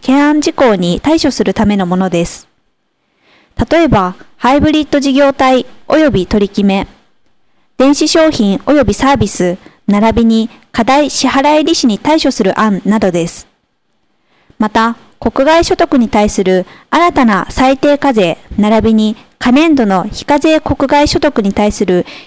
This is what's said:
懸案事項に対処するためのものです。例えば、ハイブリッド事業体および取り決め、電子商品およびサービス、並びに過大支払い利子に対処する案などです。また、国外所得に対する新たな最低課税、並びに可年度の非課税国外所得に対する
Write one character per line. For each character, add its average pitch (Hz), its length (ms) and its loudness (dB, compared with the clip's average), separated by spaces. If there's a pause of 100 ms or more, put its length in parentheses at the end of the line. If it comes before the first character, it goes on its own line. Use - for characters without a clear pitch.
懸 269 200 0
案 302 200 2
事 302 100 -2
項 247 240 2
に 175 240 -2
対 320 200 0
処 294 120 -2
す - 120 -2
る 190 100 -2
た 220 120 -2
め 208 120 0
の 185 80 -2
も 175 100 -2
の 185 140 0
で 175 160 -2
す。 - 220 -12 (1200)
例 330 120 2
え 311 40 2
ば、 190 280 0 (200)
ハ 254 200 0
イ 294 40 2
ブ 294 140 0
リ 302 100 0
ッ 285 60 -10
ド 285 100 0
事 277 140 -2
業 277 180 2
体 262 340 0 (220)
お 285 100 2
よ 302 140 0
び 185 160 -2
取 208 200 0
り - 20 -4
決 202 140 -4
め、 196 240 0 (880)
電 277 180 2
子 302 120 -2
商 320 220 2
品 202 360 -2
お - 60 -2
よ 285 140 2
び 202 80 0
サ 269 200 0
ー 262 40 0
ビ 214 100 -2
ス、 180 300 -4 (300)
並 208 320 0
び 233 60 2
に 220 240 0 (220)
過 233 120 -2
大 269 260 0
支 - 180 -4
払 285 340 2
い 294 40 0
利 330 100 0
子 294 120 0
に 202 120 -2
対 311 220 0
処 269 100 0
す 240 120 -2
る 185 160 -2
案 208 260 0
な 208 140 0
ど 196 120 0
で 170 160 -2
す。 - 200 -12 (1120)
ま 214 100 -2
た、 233 260 0 (240)
国 269 260 -2
外 330 200 4
所 381 100 -2
得 330 220 0
に 226 100 2
対 208 220 0
す 202 140 -2
る 185 220 0 (240)
新 339 240 0
た 269 120 2
な 208 240 0
最 269 280 0
低 285 200 2
課 277 160 0
税、 180 240 0 (200)
並 214 320 2
び 226 40 2
に 214 220 0 (240)
可 247 120 0
年 302 240 4
度 247 100 2
の 190 200 0
非 - 200 -12
課 294 140 0
税 311 220 0
国 - 260 -2
外 294 200 2
所 330 120 -2
得 277 220 -2
に 196 120 -2
対 208 180 0
す 208 140 -2
る 180 200 0 (220)